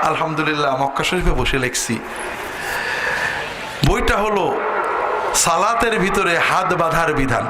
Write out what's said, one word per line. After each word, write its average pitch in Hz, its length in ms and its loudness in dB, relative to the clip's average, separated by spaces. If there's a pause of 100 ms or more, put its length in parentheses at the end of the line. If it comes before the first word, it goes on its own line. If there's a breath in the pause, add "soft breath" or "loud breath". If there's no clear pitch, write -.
আলহামদুলিল্লাহ 151 800 0
মক্কা 139 200 -2
শরীফে 175 280 2
বসে 123 280 2
লিখছি। 123 400 -2 (1900 loud breath)
বইটা 220 320 2
হলো 196 440 0 (720)
সালাতের 220 680 2
ভিতরে 175 400 2
হাত 160 340 2
বাঁধার 160 400 2
বিধান। 131 360 0